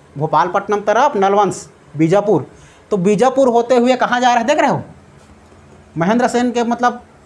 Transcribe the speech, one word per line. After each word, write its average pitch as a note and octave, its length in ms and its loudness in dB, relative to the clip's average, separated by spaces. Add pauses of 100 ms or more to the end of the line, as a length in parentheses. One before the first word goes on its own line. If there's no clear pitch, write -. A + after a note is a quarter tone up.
(160)
भोपालपट्टनम F3+ 640 -2
तरफ A3 360 0
नलवंश, G3 520 0 (280)
बीजापुर। E3+ 500 0 (440)
तो G#3+ 80 -2
बीजापुर B3 500 2
होते A#3 280 2
हुए B3 200 2
कहाँ A#3+ 240 -2
जा B3 140 2
रहे, A#3 100 0
देख D4 140 0
रहे C#4+ 120 2
हो, C#3 120 -4 (1160)
महेंद्र A3 300 0
सेन B3 240 -2
के A#3+ 120 -2
मतलब A#3+ 360 -2 (260)